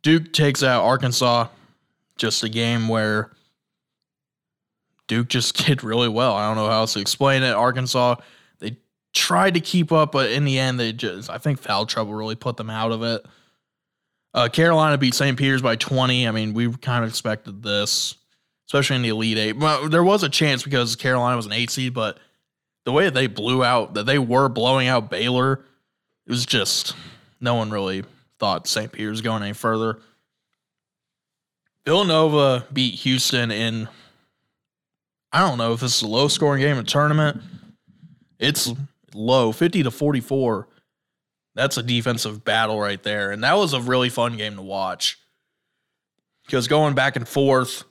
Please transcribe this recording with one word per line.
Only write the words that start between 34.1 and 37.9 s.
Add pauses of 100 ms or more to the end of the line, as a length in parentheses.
I
don't
know
if
this
is
a
low-scoring
game
in
the
tournament. (960)